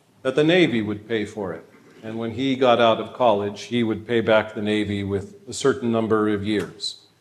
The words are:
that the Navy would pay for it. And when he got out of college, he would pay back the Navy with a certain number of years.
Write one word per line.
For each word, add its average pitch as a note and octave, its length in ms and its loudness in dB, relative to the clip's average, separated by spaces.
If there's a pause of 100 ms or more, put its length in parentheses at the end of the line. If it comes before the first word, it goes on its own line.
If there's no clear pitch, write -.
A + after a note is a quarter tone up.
(220)
that C3 140 -2
the D3+ 80 4
Navy D#3 380 4
would G2+ 280 -6
pay A2 160 -2
for G2 280 -8
it. D#2+ 120 -14 (380)
And A2 160 -10
when A2+ 120 -6
he C3 240 -2
got B2 240 4
out A2+ 200 4
of G#2 120 -8
college, G#2 520 0
he A#2+ 200 -2
would G#2+ 240 -4
pay A#2+ 140 0
back G#2+ 320 2
the A2+ 80 -8
Navy G#2 420 -2
with G2 320 -6 (140)
a A#2 40 -12
certain C3 380 0
number A2 380 2
of G2+ 160 -2
years. G2+ 520 -4 (240)